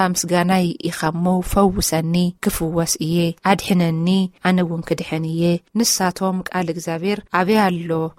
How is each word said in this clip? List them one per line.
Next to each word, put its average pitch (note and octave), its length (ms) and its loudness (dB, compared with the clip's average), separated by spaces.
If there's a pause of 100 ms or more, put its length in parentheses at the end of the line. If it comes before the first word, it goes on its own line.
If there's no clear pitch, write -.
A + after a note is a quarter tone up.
ምስጋናይ F3+ 580 2 (140)
ኢኻ E3+ 280 -6
እሞ E3+ 180 -2 (160)
ፈውሰኒ፣ F3+ 760 0 (240)
ክፍወስ E3 580 -2
እየ፣ E3 200 -2 (260)
ኣድሕነኒ፣ F3 640 2 (320)
ኣነ F#3 200 2
እውን E3+ 220 -2
ክድሕን D#3+ 440 -4
እየ። D#3+ 160 -2 (320)
ንሳቶም F#3+ 720 0
ቃል F3+ 260 -2
እግዚኣብሔር E3+ 500 -4 (120)
«ኣበይ F#3 280 4
ኣሎ? F3 300 0 (300)